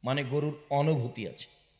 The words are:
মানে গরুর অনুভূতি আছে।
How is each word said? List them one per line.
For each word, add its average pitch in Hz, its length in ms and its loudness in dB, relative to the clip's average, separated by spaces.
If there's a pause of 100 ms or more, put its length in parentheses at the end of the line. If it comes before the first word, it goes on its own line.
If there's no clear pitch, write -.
মানে 135 200 0
গরুর 147 340 -2 (120)
অনুভূতি 143 580 2
আছে। - 180 -12 (340)